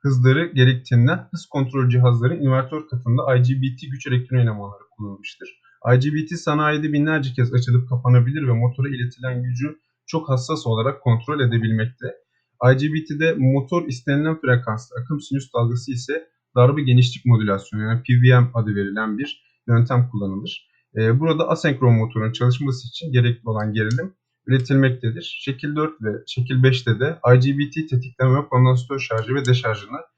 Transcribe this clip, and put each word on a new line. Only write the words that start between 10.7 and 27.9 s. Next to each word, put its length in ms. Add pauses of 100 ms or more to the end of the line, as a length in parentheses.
kontrol 380
edebilmekte. 680 (680)
I 40
G 180
B 100
T'de 340
motor 500
istenilen 520
frekanslı 640
akım 160
sinüs 340
dalgası 380
ise 360 (280)
darbe 260
genişlik 440
modülasyonu 560
yani 200
P 120
W 260
M 140
adı 200
verilen 440
bir 260 (240)
yöntem 420
kullanılır. 580 (280)
E, 240
burada 280
asenkron 460
motorun 380
çalışması 560
için 240
gerekli 360
olan 240
gerilim 420 (320)
üretilmektedir. 920
Şekil 360
dört 260
ve 60 (180)
şekil 360
beşte 380
de 200 (160)
I 20
G 200
B 120
T 160
tetikleme 520